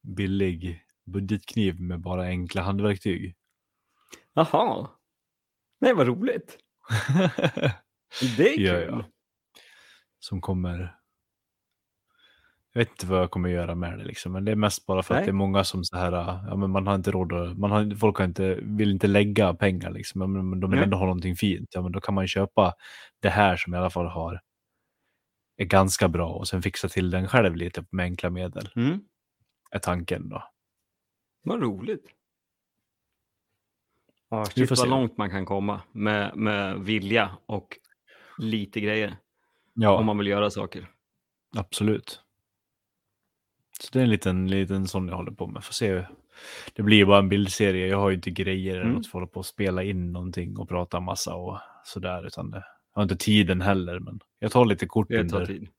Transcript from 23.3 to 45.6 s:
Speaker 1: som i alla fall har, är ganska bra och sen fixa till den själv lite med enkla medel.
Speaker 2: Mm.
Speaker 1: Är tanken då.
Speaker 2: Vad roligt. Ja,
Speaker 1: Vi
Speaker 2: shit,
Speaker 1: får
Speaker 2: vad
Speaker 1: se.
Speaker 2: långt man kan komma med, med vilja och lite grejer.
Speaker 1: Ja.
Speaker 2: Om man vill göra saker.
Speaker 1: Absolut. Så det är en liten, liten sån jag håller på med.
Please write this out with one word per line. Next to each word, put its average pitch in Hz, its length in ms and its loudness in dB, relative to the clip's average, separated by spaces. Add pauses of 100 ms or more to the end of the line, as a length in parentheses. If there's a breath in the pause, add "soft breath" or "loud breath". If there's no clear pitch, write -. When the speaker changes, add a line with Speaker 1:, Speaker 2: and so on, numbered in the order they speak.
Speaker 1:
som 87 180 -6
i - 20 -2
alla 90 140 0
fall 87 160 -2
har, 85 340 -6 (1160)
är - 80 -2
ganska 95 440 4
bra 85 240 0
och 90 160 -8
sen 90 140 -2
fixa 95 260 -4
till 92 220 -2
den 92 180 -2
själv 101 280 4
lite 87 340 -6
med 92 140 -2
enkla 90 260 -4
medel. 90 460 -8
Speaker 2:
Mm. 143 240 0 (680)
Speaker 1:
Är 87 80 -6
tanken 90 500 -4
då. - 220 -12 (920)
Speaker 2:
Vad 233 200 -4
roligt. 117 440 -6 (2250)
Ja, 110 140 -4
Speaker 1:
Vi 101 60 -6
Speaker 2:
shit, 127 180 2
Speaker 1:
får 127 80 2
Speaker 2:
vad - 80 0
Speaker 1:
se. - 60 2
Speaker 2:
långt 131 260 0
man 101 140 -2
kan 95 160 -4
komma 98 340 -2 (120)
med, 104 440 -2
med 101 440 -2
vilja 98 560 0 (100)
och - 320 -10 (600 loud breath)
lite 110 420 -4
grejer. 104 360 -2 (580)
Speaker 1:
Ja. 104 240 6
Speaker 2:
Om 110 80 2
man 104 120 0
vill 101 80 0
göra 101 240 2
saker. 95 380 -10 (680)
Speaker 1:
Absolut. - 640 -2 (1600)
Så - 120 -16
det 131 60 2
är 131 40 6
en 120 80 6
liten, 92 400 0
liten 95 380 0
sån 92 200 -4
jag 85 80 -6
håller 87 160 -8
på 95 140 -8
med. - 180 -12